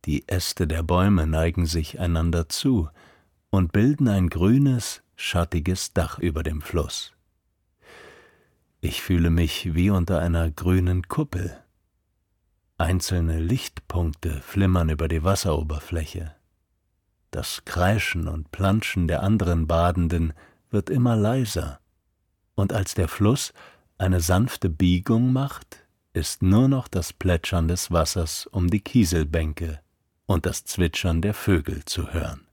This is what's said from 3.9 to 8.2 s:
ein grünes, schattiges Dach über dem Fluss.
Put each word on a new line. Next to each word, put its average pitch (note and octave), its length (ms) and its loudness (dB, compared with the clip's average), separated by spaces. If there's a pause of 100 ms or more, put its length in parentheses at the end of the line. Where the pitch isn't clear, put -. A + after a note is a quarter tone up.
ein F#2+ 220 2
grünes, B2 760 2 (140)
schattiges F2 720 -2
Dach - 260 -2
über D#2+ 240 -2
dem D2+ 200 -4
Fluss. - 500 -6 (1700)